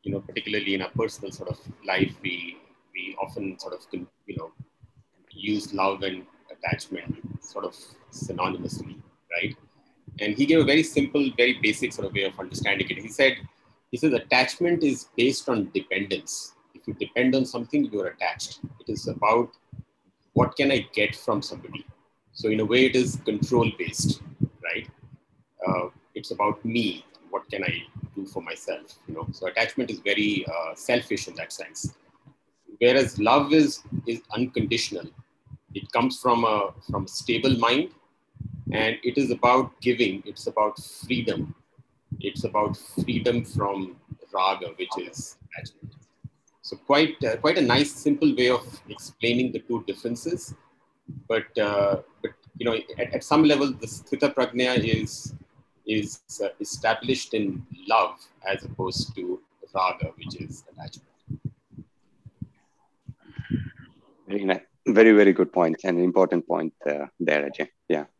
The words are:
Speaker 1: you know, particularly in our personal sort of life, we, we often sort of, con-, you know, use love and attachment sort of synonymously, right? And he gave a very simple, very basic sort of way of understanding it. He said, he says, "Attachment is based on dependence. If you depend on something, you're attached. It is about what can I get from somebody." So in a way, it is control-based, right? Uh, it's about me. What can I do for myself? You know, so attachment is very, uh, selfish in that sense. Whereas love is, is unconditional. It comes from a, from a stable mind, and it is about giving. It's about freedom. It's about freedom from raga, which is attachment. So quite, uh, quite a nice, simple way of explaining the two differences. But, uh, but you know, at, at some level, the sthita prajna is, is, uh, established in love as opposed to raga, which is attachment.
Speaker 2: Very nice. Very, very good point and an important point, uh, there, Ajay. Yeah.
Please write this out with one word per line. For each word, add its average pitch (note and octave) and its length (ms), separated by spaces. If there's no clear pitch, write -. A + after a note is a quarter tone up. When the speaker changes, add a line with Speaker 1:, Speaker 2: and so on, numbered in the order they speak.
Speaker 1:
you G2 80
know, G2 100
particularly G#2 540
in F#2+ 80
our - 80
personal A2 400
sort F2+ 180
of - 100
life, F#2+ 380
we, F2 360
we F#2+ 260
often F#2+ 380
sort F#2 160
of, - 160
con-, F2+ 180
you F#2 100
know, - 140
use G2+ 420
love G2 300
and F#2 220
attachment - 680
sort G2 220
of F2+ 100
synonymously, - 920
right? F2+ 240
And G#2+ 180
he C#3 80
gave D#3+ 140
a D3 40
very D3 200
simple, C#3 520
very B2 240
basic A2+ 340
sort G2 140
of F2+ 60
way G2 120
of F#2 140
understanding F#2+ 480
it. - 120
He A2 100
said, C3 280
he A#2+ 80
says, D3+ 160
"Attachment D#3 720
is C3 240
based B2+ 320
on G#2+ 240
dependence. F#2+ 800
If - 120
you G#2 60
depend B2+ 420
on C3 100
something, B2+ 400
you're G#2 220
attached. - 520
It - 100
is G#2+ 180
about A2+ 420
what - 220
can C#3 160
I A#2+ 220
get G#2 220
from A#2+ 260
somebody." - 440
So - 140
in A2 140
a G#2+ 40
way, B2 200
it B2+ 100
is B2+ 300
control-based, A2+ 960
right? E2+ 260
Uh, F2+ 220
it's - 160
about G#2 320
me. A2+ 420
What - 200
can F#2+ 160
I F2 180
do F#2+ 100
for F#2 160
myself? - 640
You D#2+ 100
know, D#2+ 180
so F#2 140
attachment A2+ 440
is G2+ 80
very, G2+ 480
uh, E2 260
selfish A#2+ 540
in E2+ 80
that E2 160
sense. - 420
Whereas B2 400
love C#3 320
is, D#3 320
is A#2 140
unconditional. A2+ 760
It G2 180
comes B2+ 300
from A#2 240
a, G#2 280
from G2+ 140
a F#2+ 60
stable A#2+ 480
mind, B2+ 320
and A2 320
it B2 140
is C3 140
about B2+ 500
giving. A2+ 440
It's - 220
about G#2+ 320
freedom. A#2 480
It's - 240
about G#2+ 320
freedom A#2 680
from G2 540
raga, F#2+ 340
which F#2 200
is - 380
attachment. - 500
So - 160
quite, D3+ 480
uh, A2+ 120
quite D#3 200
a E3+ 40
nice, C3+ 300
simple D3 440
way B2 140
of B2 400
explaining A#2+ 600
the A2 80
two A2+ 260
differences. A#2+ 720
But, A2+ 300
uh, G2+ 440
but - 100
you A#2 80
know, A2+ 100
at, A#2 180
at - 80
some D3+ 200
level, C#3+ 300
the A2+ 140
sthita - 460
prajna B2+ 440
is, A2 560
is, G#2+ 360
uh, G2 80
established A2+ 720
in G2+ 320
love A2 300
as F#2+ 160
opposed - 520
to F2+ 260
raga, F#2 420
which - 240
is - 320
attachment. - 380
Speaker 2:
Very G2 180
nice. F#2 160
Very, A2 240
very G#2 220
good F2+ 180
point E2 320
and F2+ 140
an F2 60
important F2 440
point, D#2+ 260
uh, D2 220
there, D2+ 300
Ajay. - 180
Yeah. D2+ 160